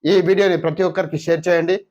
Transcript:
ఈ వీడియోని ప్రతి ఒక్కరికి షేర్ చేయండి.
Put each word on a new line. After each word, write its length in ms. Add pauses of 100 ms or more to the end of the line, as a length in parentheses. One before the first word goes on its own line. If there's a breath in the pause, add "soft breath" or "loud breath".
ఈ 160
వీడియోని 360
ప్రతి 260
ఒక్కరికి 340
షేర్ 300
చేయండి. 280 (160)